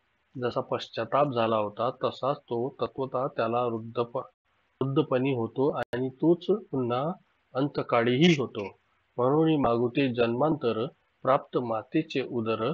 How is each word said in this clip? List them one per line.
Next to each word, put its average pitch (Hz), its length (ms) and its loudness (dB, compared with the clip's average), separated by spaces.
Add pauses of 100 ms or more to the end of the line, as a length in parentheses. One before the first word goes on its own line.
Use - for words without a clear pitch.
(420)
जसा 120 180 -2
पश्चाताप 123 640 0
झाला 113 300 2
होता, 107 340 -2 (140)
तसाच 131 340 -2
तो 120 420 -6
तत्वता 131 460 -4
त्याला 120 380 -2
वृद्धप-, 117 580 -4 (580)
वृद्धपणी 135 540 0
होतो 120 340 0
आणि 131 400 -4
तोच 170 380 0 (240)
पुन्हा 131 420 -2 (420)
अंतकाळीही 135 840 4
होतो. 110 260 -6 (520)
म्हणून 151 440 2
मागुते 120 540 2
जन्मांतर 120 720 0 (360)
प्राप्त 139 360 0
मातेचे 127 640 -2
उदर, 113 520 -2